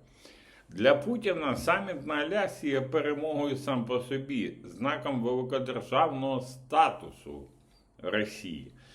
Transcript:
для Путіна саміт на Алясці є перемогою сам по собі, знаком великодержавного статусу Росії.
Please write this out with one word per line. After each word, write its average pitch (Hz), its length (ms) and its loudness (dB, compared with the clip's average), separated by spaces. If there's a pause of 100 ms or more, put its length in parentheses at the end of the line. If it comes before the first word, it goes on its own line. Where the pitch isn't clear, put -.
(680)
для 101 260 6
Путіна 185 600 0
саміт 175 500 0
на 151 100 -2
Алясці 165 520 0
є 135 140 2
перемогою 143 760 0
сам 123 300 -2
по 123 140 0
собі, 135 540 -2 (120)
знаком 127 580 -2
великодержавного 127 1160 0
статусу - 1000 0 (580)
Росії. 98 720 -4 (240)